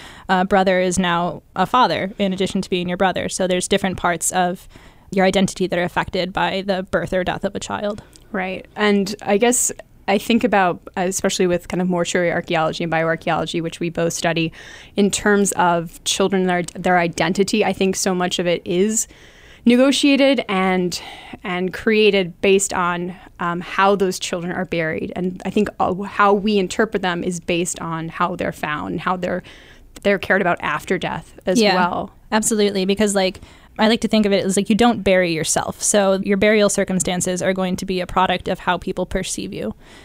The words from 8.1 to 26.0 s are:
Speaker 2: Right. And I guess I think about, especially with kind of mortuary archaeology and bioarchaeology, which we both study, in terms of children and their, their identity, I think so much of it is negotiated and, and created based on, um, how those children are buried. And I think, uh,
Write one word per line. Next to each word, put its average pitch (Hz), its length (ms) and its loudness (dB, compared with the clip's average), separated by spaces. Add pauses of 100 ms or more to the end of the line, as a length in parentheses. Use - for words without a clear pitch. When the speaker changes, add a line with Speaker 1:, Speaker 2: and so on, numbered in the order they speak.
Speaker 2:
Right. 185 360 -6 (100)
And 202 440 2
I 208 160 0
guess 240 340 2 (380)
I 202 80 2
think 226 260 2
about, 185 380 2 (160)
especially 190 500 0
with 175 220 0
kind 180 140 -2
of 180 80 0
mortuary 175 420 0
archaeology 160 520 -2
and 170 60 -4
bioarchaeology, 165 720 -2
which 165 160 -8
we 170 120 -4
both 170 240 -2
study, 165 380 -2 (440)
in 202 140 4
terms 202 420 2
of 170 520 0
children 190 440 0
and - 0 -
their, 175 140 0 (180)
their 180 180 2
identity, 185 640 0
I 190 120 0
think 190 220 0
so 190 180 -2
much 180 240 -2
of 175 80 -2
it 170 180 0
is 208 420 0 (580)
negotiated 269 840 4
and, 185 520 0 (440)
and 180 280 -4
created 202 680 2
based 196 320 4
on, 175 420 -2 (240)
um, 175 220 -2
how 196 340 2
those 185 240 0
children 180 340 -6
are 185 120 -4
buried. 165 500 -4
And 180 300 -4
I 190 60 -6
think, 208 180 2 (100)
uh, 185 240 0